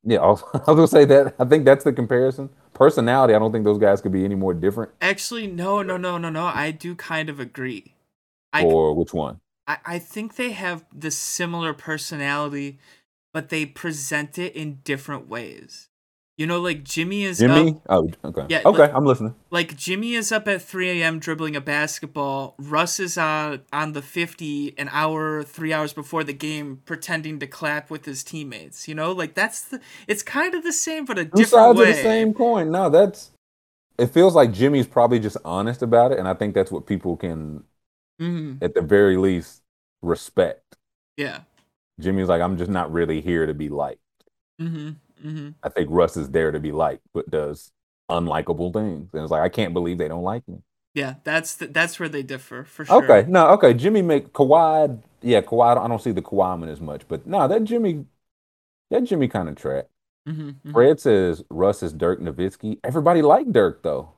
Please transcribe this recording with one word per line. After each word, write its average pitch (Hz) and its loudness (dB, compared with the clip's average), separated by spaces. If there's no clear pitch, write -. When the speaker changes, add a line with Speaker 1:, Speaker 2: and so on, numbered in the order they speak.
Speaker 1:
Yeah, 107 2
I 76 4
was, 101 4
<laughs> - -12
I 139 -2
was - -2
gonna 156 6
say 147 8
that. 139 6
I 127 2
think 143 4
that's 135 6
the 139 2
comparison. 131 -2
Personality, 127 4
I 107 6
don't 110 0
think 110 -2
those 104 4
guys 101 4
could 98 -4
be 95 0
any 101 -2
more 95 -2
different. 101 -4
Speaker 2:
Actually, 202 -4
no, 190 -4
no, 185 -6
no, 180 -6
no, 170 -8
no. 160 -4
I 147 -4
do 175 -12
kind 160 -8
of 143 -12
agree. 127 -12
I 156 2
Speaker 1:
Or 80 4
which 85 -4
one? 73 -6
Speaker 2:
I, 147 -6
I 170 -10
think 214 -12
they 247 -6
have 180 -10
the 151 -10
similar 170 -6
personality, 143 -8
but 156 -8
they 156 -4
present 147 -8
it 180 -8
in 147 -12
different 135 -8
ways. 101 -16
You 156 -6
know, 175 -2
like, 165 -6
Jimmy 180 -6
is 190 -6
Speaker 1:
Jimmy? 156 6
Speaker 2:
up 156 -10
Speaker 1:
Oh, 82 2
okay. 71 -8
Speaker 2:
Yeah, 156 0
Speaker 1:
Okay, 190 8
Speaker 2:
like, 143 6
Speaker 1:
I'm 143 2
listening. 120 0
Speaker 2:
like, 165 -4
Jimmy 214 -6
is 226 -4
up 214 -4
at 185 -4
three 185 -6
A 165 0
M 160 -2
dribbling 156 -6
a 143 -6
basketball. 143 -6
Russ 151 -2
is 175 -6
on, 151 -4
on 151 -4
the 143 -10
fifty 147 -8
an 139 -8
hour, 156 -4
three 156 -8
hours 151 -4
before 156 -6
the 143 -8
game, 147 -10
pretending 160 -10
to 139 -10
clap 147 -8
with 156 -14
his 135 -12
teammates, 120 -14
you 156 -10
know? 160 -4
Like, 170 -8
that's 214 -4
the, 262 -14
it's 208 -6
kind 339 -4
of 330 -8
the 339 -4
same, 320 -6
but 233 -6
a 165 -4
Speaker 1:
Two 156 -12
Speaker 2:
different 220 4
Speaker 1:
sides 233 10
of 226 8
the - 4
Speaker 2:
way. 151 -2
Speaker 1:
same 220 2
coin. 220 0
No, 180 0
that's, 185 4
it 123 2
feels 170 6
like 131 8
Jimmy's 127 2
probably 120 2
just 104 -6
honest 104 -4
about 117 4
it, 131 0
and 92 -4
I 92 -2
think 104 -4
that's 95 0
what 78 -8
people 90 -4
can, 78 -10
Speaker 2:
Mm-hmm. 156 -8
Speaker 1:
at 90 -4
the - 0
very 98 4
least, 92 -2
respect. - -4
Speaker 2:
Yeah. 127 -10
Speaker 1:
Jimmy's 95 -2
like, 85 2
"I'm 90 -2
just 87 -6
not 85 -4
really 80 -2
here 82 -2
to 76 -6
be 73 -8
liked." 71 -8
Speaker 2:
Mm-hmm. 160 -10
Mm-hmm. 151 -12
Speaker 1:
I - -6
think - -4
Russ 85 0
is 71 -8
there 80 -2
to 76 -6
be 76 -8
liked, 76 -4
but - -8
does 76 -8
unlikable 85 -4
things. 90 -6
And 76 -8
it's 78 -6
like, 80 0
"I 92 0
can't 87 -4
believe 87 -4
they 80 -4
don't 85 -8
like 107 -8
me." 90 -18
Speaker 2:
Yeah, 135 -6
that's 160 -4
the, 170 -12
that's 165 -2
where 165 -6
they 147 -6
differ, 131 -12
for - -16
sure. 196 6
Speaker 1:
Okay, 120 6
no, 170 6
okay. 139 8
Jimmy 196 2
make, 151 0
Kawhi, 151 4
yeah, 117 4
Kawhi, 117 4
I - 6
don't, 117 0
I 117 -2
don't 113 -2
see 95 -4
the 90 -4
Kawhi 92 -2
one 82 -10
as 73 -12
much, 73 -12
but - -8
no, 165 0
that 220 0
Jimmy, 208 -4
that 254 0
Jimmy 160 0
kinda 82 -6
track. 67 -8
Speaker 2:
Mm-hmm, 151 -12
mm-hmm. 143 -18
Speaker 1:
Fred 139 4
says 92 2
Russ 95 0
is 82 -6
Dirk 85 -2
Nowitzki. 90 -8
Everybody 160 2
liked 214 4
Dirk, 95 2
though. 76 -6